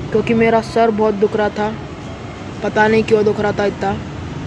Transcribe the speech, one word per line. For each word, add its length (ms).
क्योंकि 220
मेरा 300
सर 280
बहुत 240
दुख 200
रहा 140
था, 240
पता 240
नहीं 160
क्यों 220
दुख 140
रहा 120
था 140
इतना, 300